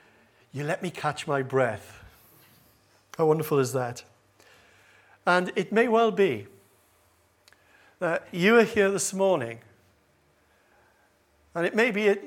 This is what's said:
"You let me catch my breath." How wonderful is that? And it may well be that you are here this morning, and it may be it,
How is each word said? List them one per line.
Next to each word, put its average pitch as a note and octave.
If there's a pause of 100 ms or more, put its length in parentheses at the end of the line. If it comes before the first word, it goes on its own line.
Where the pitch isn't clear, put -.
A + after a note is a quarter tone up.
(520)
"You C#3+
let D#3+
me F#3
catch -
my C#3+
breath." B2+ (1160)
How E3
wonderful D#3
is B2+
that? B2 (1200)
And F3+
it F3+
may A3+
well A3+
be E3 (1500)
that E3+
you F#3+
are A3+
here G3+
this G3
morning, E3 (1900)
and E3+
it -
may A#3
be G#3
it, G3+